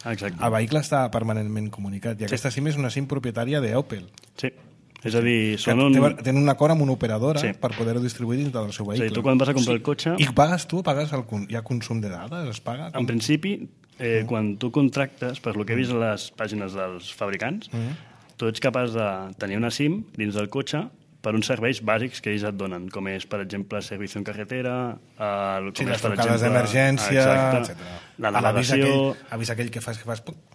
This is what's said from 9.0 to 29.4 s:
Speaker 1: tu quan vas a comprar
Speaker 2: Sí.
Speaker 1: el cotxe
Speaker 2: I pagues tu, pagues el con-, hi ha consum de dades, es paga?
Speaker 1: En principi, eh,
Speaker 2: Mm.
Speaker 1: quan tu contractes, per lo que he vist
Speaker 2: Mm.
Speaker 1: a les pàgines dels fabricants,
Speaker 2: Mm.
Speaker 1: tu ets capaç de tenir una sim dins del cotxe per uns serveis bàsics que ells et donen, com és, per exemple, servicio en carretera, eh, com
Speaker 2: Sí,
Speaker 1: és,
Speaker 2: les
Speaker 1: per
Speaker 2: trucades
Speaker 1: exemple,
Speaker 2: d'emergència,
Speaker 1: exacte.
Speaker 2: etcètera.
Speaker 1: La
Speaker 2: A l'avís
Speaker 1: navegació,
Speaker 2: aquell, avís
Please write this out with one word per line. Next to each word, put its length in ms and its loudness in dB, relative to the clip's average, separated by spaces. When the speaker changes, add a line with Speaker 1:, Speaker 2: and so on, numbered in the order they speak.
Speaker 1:
tu 80 0
quan 140 6
vas 100 6
a 60 4
comprar 180 4
Speaker 2:
Sí. 60 4
Speaker 1:
el 40 -4
cotxe 360 0
Speaker 2:
I 160 6
pagues 340 4
tu, 160 -2
pagues 300 0
el 120 -2
con-, 240 -4
hi 60 -4
ha 60 -4
consum 400 -2
de 80 -4
dades, 400 -8
es 100 -8
paga? 340 -8
Speaker 1:
En 120 0
principi, 640 0
eh, 260 2
Speaker 2:
Mm. 40 -4
Speaker 1:
quan 300 0
tu 140 -2
contractes, 680 2
per 160 -4
lo 100 -2
que 60 -4
he 60 2
vist 160 0
Speaker 2:
Mm. 80 2
Speaker 1:
a 100 2
les 240 -6
pàgines 380 -6
dels 400 -8
fabricants, 580 -6
Speaker 2:
Mm. 240 -4
Speaker 1:
tu 140 -4
ets 100 -4
capaç 320 0
de 460 -4
tenir 180 -4
una 160 0
sim 320 0
dins 180 -2
del 140 -2
cotxe 400 -4
per 120 0
uns 140 2
serveis 360 0
bàsics 380 0
que 100 -2
ells 120 -2
et 120 -4
donen, 340 -6
com 180 -6
és, 180 -6
per 160 -6
exemple, 400 -6
servicio 380 -8
en 60 -4
carretera, 720 -4
eh, 460 -2
com 120 -8
Speaker 2:
Sí, 80 -4
Speaker 1:
és, 60 0
Speaker 2:
les 120 -2
Speaker 1:
per 100 0
Speaker 2:
trucades 300 2
Speaker 1:
exemple, 180 4
Speaker 2:
d'emergència, 520 2
Speaker 1:
exacte. 460 6
Speaker 2:
etcètera. 260 -14
Speaker 1:
La 100 0
Speaker 2:
A 20 4
l'avís 380 4
Speaker 1:
navegació, 420 4
Speaker 2:
aquell, 200 -12
avís 180 -4